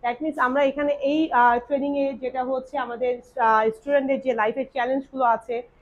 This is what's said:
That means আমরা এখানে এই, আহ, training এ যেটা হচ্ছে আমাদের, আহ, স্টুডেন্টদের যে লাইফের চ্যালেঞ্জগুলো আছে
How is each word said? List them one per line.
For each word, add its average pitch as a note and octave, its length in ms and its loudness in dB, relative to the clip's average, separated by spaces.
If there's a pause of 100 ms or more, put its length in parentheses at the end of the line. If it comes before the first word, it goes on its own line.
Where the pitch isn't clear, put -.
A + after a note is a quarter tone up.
That A#3+ 200 -6
means D#4 180 -4
আমরা C4+ 240 2
এখানে C#4 280 0
এই, D4 400 0
আহ, A#3+ 260 6
training C#4+ 400 -2
এ C#4 140 0
যেটা B3+ 320 -6
হচ্ছে C4 340 -6
আমাদের, A#3+ 420 -4 (200)
আহ, A3 300 4
স্টুডেন্টদের C#4 500 0
যে C4 140 0
লাইফের A3+ 380 0
চ্যালেঞ্জগুলো C4 520 -2
আছে A#3 380 0 (200)